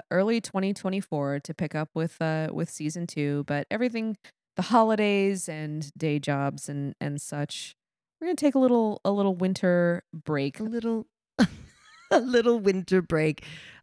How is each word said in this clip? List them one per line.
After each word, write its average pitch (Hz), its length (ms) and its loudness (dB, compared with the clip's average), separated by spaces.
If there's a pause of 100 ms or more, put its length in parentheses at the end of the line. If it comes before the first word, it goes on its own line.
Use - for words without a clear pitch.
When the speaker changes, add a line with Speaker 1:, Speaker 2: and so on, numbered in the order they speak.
(120)
Speaker 1:
early 208 280 2
twenty 190 320 -2
twenty-four 160 680 -2
to 156 160 -10
pick 156 180 -4
up 156 220 -4
with, 160 260 -4
uh, 156 320 -2
with 165 160 -4
season 160 380 -6
two. 143 400 -2
But 143 240 -2
everything, 220 460 -2 (380)
the 190 60 -2
holidays 208 880 2
and 151 480 -6
day 151 220 0
jobs 139 500 -2
and, 143 320 -6
and 143 180 -4
such, - 540 -8 (480)
we're 320 60 -4
gonna 359 80 0
take 294 180 2
a 269 60 2
little, 240 440 4
a 196 80 2
little 196 240 2
winter 175 680 2 (100)
break. 143 460 -4
Speaker 2:
A 214 40 -6
little, 226 440 -4 (160)
<laughs> - 880 -4
a 233 80 6
little 240 400 4
winter 185 420 2
break. 156 420 0 (400)